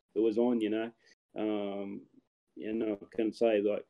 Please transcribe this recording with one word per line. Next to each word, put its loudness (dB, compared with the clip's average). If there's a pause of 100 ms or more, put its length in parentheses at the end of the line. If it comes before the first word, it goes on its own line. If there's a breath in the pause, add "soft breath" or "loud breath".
(140)
it 2
was 4
on, 2
you 0
know. -2 (480 soft breath)
Um, -4 (540)
you -8
know, -2
I -16
can -2
say, 4
like, 0